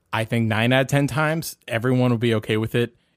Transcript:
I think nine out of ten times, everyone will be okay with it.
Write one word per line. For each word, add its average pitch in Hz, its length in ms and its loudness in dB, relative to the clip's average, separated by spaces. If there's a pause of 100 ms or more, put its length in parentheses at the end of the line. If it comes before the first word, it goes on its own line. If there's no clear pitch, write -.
(140)
I 113 120 -2
think 117 220 0
nine 110 260 2
out 135 80 4
of 131 60 -2
ten 143 200 0
times, 156 500 -2 (100)
everyone 123 440 0
will 117 60 0
be 117 180 0
okay 110 220 -2
with 110 180 -4
it. 120 200 -2 (220)